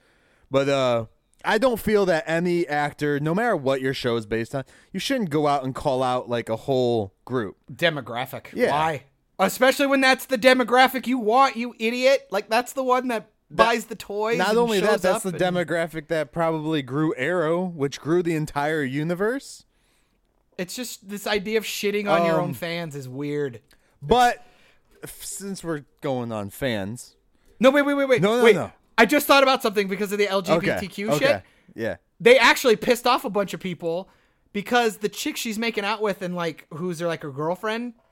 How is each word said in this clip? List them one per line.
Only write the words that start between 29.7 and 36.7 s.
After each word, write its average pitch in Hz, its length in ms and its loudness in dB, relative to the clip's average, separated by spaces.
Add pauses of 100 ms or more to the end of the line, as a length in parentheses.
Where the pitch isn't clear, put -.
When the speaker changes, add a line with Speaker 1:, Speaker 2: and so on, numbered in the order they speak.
Speaker 2:
because 196 240 -4
of 202 60 -4
the 202 100 2
L 190 140 0
G 165 160 2
B 160 120 0 (100)
T - 60 -6
Q 104 260 -6
Speaker 1:
Okay, 147 60 2
Speaker 2:
shit. 262 120 2
Speaker 1:
okay, 95 120 0 (320)
yeah. 107 220 -4 (240)
Speaker 2:
They 240 180 6
actually 247 380 4
pissed 240 300 0
off 254 180 0
a 240 60 -6
bunch 196 240 -4
of 165 60 -12
people 175 480 -6 (460)
because 220 440 0
the 208 100 -4
chick - 280 -6
she's 220 220 -6
making 220 260 -4
out 208 180 -4
with 196 200 -2
and, 180 140 -6
like, 170 360 -6